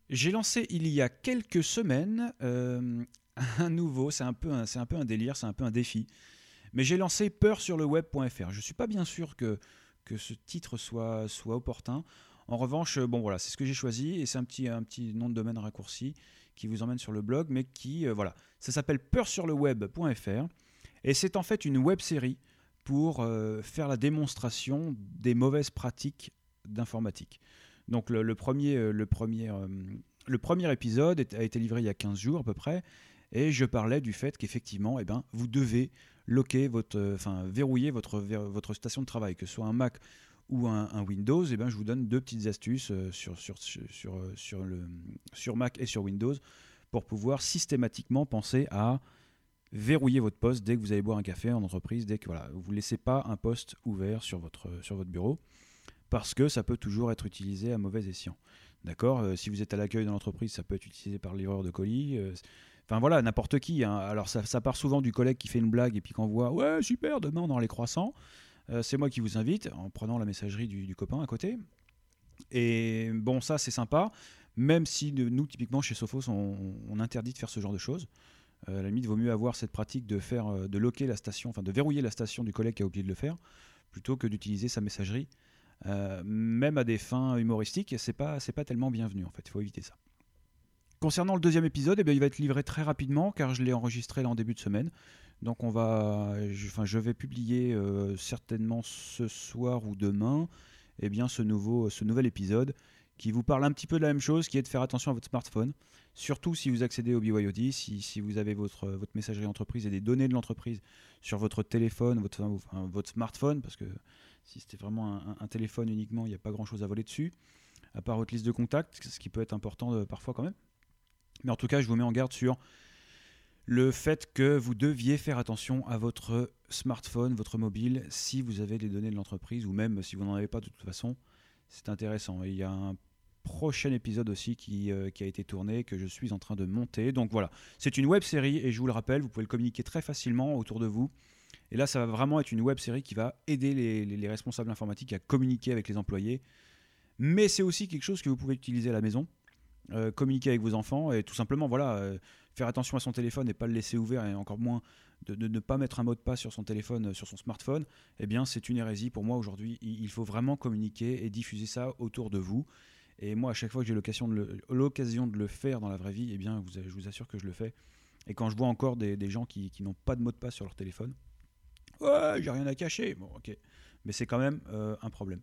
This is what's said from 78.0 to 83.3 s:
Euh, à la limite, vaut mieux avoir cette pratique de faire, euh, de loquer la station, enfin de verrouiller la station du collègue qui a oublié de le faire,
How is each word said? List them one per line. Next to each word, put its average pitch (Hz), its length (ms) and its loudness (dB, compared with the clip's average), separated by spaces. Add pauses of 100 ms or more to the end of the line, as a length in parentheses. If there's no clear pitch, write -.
Euh, 95 120 -4
à - 20 -2
la 98 80 -2
limite, 120 160 0
vaut 107 100 2
mieux 117 160 2
avoir 117 240 0
cette - 160 -6
pratique 120 320 -4
de 104 140 -2
faire, 110 300 -2
euh, 98 200 -2
de 98 80 -2
loquer 120 300 2
la 117 100 0
station, - 320 -8
enfin 110 140 -6
de 95 100 -2
verrouiller 143 300 2
la 113 80 0
station 117 340 -4
du 107 80 -2
collègue 113 220 0
qui - 80 -2
a 98 40 2
oublié 95 160 -2
de 92 60 -2
le 95 60 0
faire, 156 240 -4 (520)